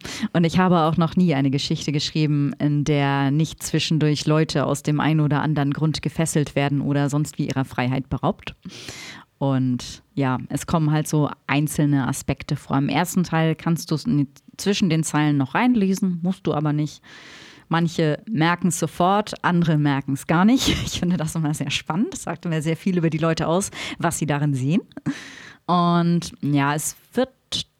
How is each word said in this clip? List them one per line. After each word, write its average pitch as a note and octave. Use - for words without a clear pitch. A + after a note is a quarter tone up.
Und F3
ich E3
habe F3+
auch D#3
noch E3
nie F3
eine C#3
Geschichte D3+
geschrieben, D3
in D3
der C#3
nicht D3+
zwischendurch D3+
Leute D3+
aus C#3
dem D3
einen D#3
oder D3
anderen C#3+
Grund D3+
gefesselt D#3
werden C#3+
oder C#3+
sonst D3
wie D3
ihrer C3+
Freiheit C3
beraubt. -
Und C3
ja, B2+
es -
kommen D#3
halt D3+
so D3+
einzelne C#3+
Aspekte -
vor. -
Im C#3
ersten F3
Teil D#3+
kannst E3
du's D3+
in, D3
zwischen G3+
den D#3+
Zeilen D3+
noch C3+
reinlesen, F#3+
musst F#3
du D3+
aber D3
nicht. D3+
Manche E3
merken's F3
sofort, F#3+
andere E3+
merken's C#3
gar F3
nicht. B3+
<laughs> -
Ich -
finde F3+
das D#3
immer D#3
sehr C#3+
spannend. A3+
Das -
sagt -
mir D#3+
sehr D#3+
viel F#3
über E3
die D#3
Leute D#3+
aus, F3+
was -
sie D#3+
darin D3
sehen. C#3
Und E3+
ja, C#3+
es -
wird C4